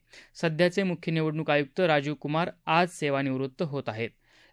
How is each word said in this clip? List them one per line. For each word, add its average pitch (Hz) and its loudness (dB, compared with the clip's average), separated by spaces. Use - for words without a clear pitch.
सध्याचे 175 0
मुख्य 170 -2
निवडणूक 156 0
आयुक्त 147 0
राजीव 151 2
कुमार 156 -2
आज 170 4
सेवानिवृत्त 135 -2
होत 139 -4
आहेत. 110 -6